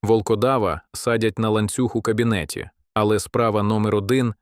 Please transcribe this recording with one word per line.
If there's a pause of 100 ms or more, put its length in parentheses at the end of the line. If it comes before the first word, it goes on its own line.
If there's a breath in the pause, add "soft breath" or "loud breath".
Волкодава (120)
садять
на
ланцюг
у
кабінеті. (240)
Але
справа
номер
один